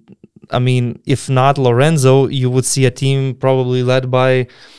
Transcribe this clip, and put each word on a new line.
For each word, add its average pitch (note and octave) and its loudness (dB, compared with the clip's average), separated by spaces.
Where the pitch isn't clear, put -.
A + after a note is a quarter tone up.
I - -4
mean, B2 -2
if - -4
not C3+ 0
Lorenzo, C3+ 2
you B2+ -4
would B2+ 0
see C3+ 0
a B2 2
team C3+ -2
probably B2+ 0
led B2+ -2
by B2+ 0